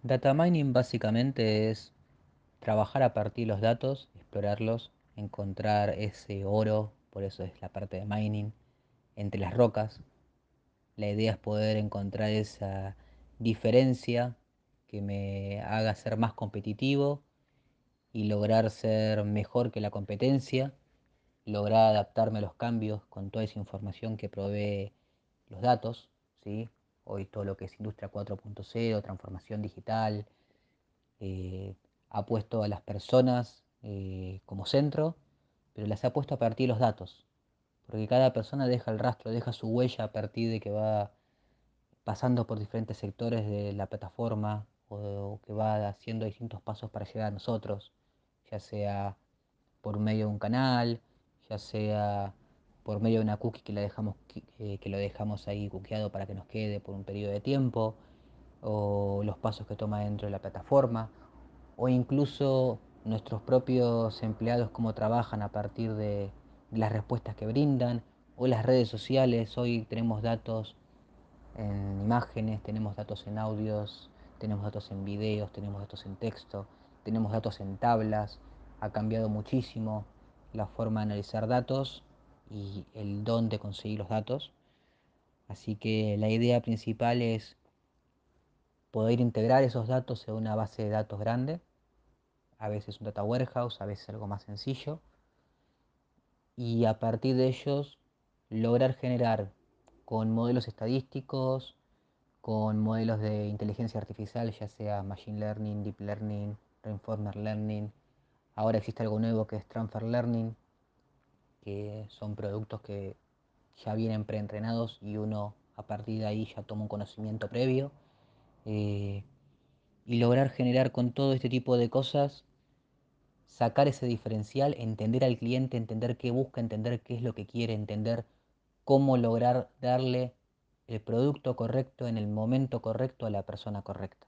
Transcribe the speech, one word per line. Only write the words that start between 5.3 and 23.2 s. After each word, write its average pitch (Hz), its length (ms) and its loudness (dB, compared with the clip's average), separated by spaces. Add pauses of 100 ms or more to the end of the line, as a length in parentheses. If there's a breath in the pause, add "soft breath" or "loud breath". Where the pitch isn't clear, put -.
ese 98 560 -4
oro, 107 480 2 (160)
por 98 140 -8
eso 95 200 -8
es - 180 -12
la 90 60 -10
parte 95 300 -8
de 95 80 -6
mining, 107 480 -2 (640)
entre 101 200 -4
las 95 160 -2
rocas. 110 460 4 (960)
La 104 140 -2
idea 107 240 2
es - 40 -4
poder 107 380 2
encontrar 104 540 -2
esa 98 680 -2 (420 soft breath)
diferencia 120 1000 4 (500)
que 104 140 -8
me 98 640 -4
haga 110 300 2
ser 113 220 -2
más 113 160 2
competitivo 135 880 0 (920)
y 104 160 0
lograr 107 420 4
ser 107 540 2
mejor 104 460 0
que 107 100 -4
la 104 100 -2
competencia, 131 840 0 (680)
lograr 107 480 6
adaptarme 107 480 2
a 104 40 -2
los 95 100 -6
cambios 110 540 -2
con 98 220 -10